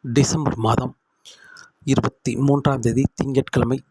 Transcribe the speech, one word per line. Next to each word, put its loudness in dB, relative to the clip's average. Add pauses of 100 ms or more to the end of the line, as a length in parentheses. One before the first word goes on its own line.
டிசம்பர் 0
மாதம் -2 (840)
இருபத்தி -2
மூன்றாம் 2
தேதி 0
திங்கட்கிழமை -2